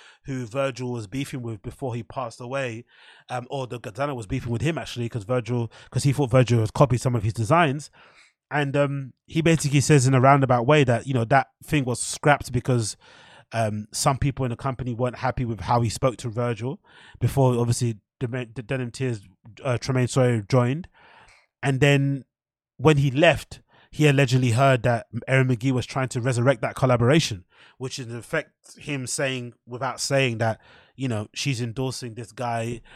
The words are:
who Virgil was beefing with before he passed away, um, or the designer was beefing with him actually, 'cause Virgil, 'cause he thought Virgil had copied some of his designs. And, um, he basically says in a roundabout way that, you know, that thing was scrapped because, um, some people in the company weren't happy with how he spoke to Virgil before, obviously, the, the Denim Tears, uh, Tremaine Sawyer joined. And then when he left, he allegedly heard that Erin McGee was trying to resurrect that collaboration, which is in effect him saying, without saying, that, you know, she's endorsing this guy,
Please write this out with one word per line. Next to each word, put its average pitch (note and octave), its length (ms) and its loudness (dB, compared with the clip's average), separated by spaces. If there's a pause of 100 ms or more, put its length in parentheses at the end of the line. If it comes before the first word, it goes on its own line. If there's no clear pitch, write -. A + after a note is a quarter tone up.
(260)
who C3 180 -8
Virgil B2+ 480 -4
was A#2 140 -8
beefing C3+ 340 -8
with A2+ 220 -10
before B2 320 -8
he A#2 80 -8
passed A#2+ 380 -12
away, B2 440 -8 (460)
um, B2 180 -8
or C3+ 180 -6
the B2 120 -10
designer C3+ 360 -6
was A#2 120 -10
beefing C3 260 -6
with A2+ 80 -4
him D#3 160 -2
actually, A#2 320 -8
'cause A2 160 -8
Virgil, A#2+ 460 -4 (200)
'cause B2+ 120 -4
he C#3 100 2
thought C3+ 180 -2
Virgil A#2+ 300 4
had G#2+ 140 -2
copied B2+ 260 4
some B2 140 -2
of A2 80 -2
his A2 100 0
designs. D3 580 0 (600)
And, C#3+ 260 -2
um, C#3 360 -2 (140)
he - 140 -2
basically D3+ 400 4
says C3 260 6
in C3+ 80 4
a B2+ 60 6
roundabout B2+ 460 6
way D3+ 180 6
that, A#2 220 0
you C3+ 80 -2
know, A#2 120 0
that C3+ 200 4 (180)
thing D3 200 0
was A#2+ 180 -4
scrapped - 500 0
because, A#2+ 440 -2 (560)
um, G#2+ 400 -4
some C#3 260 0
people C#3 260 -2
in B2 60 -2
the A#2 60 -6
company B2 360 -6
weren't A#2 260 -4
happy C3 260 -2
with A2+ 160 -6
how A#2+ 200 2
he A#2+ 80 0
spoke A#2+ 300 -2
to B2 100 -8
Virgil A#2+ 520 -6 (400)
before, B2 360 2
obviously, A#2 420 0 (200)
the, B2 360 -6
the C3+ 80 -12
Denim B2 280 -6
Tears, B2 300 -6 (420)
uh, B2 140 -2
Tremaine B2+ 320 0
Sawyer B2 320 2
joined. B2+ 480 0 (720)
And C3 180 0
then C#3 440 2 (540)
when C#3+ 180 4
he C#3 140 2
left, C#3+ 500 2 (300)
he D3+ 160 2
allegedly B2+ 460 4
heard C3 320 4
that A#2+ 220 0 (220)
Erin C3 200 2
McGee B2+ 220 0
was B2+ 140 0
trying C3 240 -4
to A#2+ 140 -6
resurrect A#2+ 400 2
that A#2 140 -6
collaboration, B2 680 2 (320)
which B2+ 220 -12
is B2+ 80 -12
in A#2 100 -12
effect - 640 -10
him C#3 280 -8
saying, B2+ 460 -6 (140)
without A#2+ 340 -8
saying, C3 380 0
that, A2 240 -2 (340)
you C3 120 -4
know, G#2+ 260 -4
she's B2+ 260 -4
endorsing B2 540 -8
this A#2 180 -16
guy, A#2 480 -6 (160)